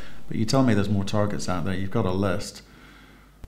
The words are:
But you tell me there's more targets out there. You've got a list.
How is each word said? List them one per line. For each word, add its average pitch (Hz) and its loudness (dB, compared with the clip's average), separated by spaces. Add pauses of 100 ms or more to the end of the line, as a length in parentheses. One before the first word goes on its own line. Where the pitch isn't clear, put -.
(280)
But - -4
you 110 0
tell 135 4
me 120 4
there's 98 2
more 101 2
targets 104 0
out 90 -2
there. 95 -2
You've 98 -2
got 113 0
a 90 0
list. 95 -2 (840)